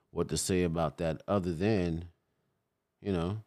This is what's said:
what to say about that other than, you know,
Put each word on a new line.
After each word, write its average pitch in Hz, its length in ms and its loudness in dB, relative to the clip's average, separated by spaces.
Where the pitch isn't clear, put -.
what 85 160 -2
to 80 80 -2
say 92 260 2
about 82 360 0
that 80 300 -2
other 92 240 2
than, 87 540 0
you 101 100 -2
know, 92 340 0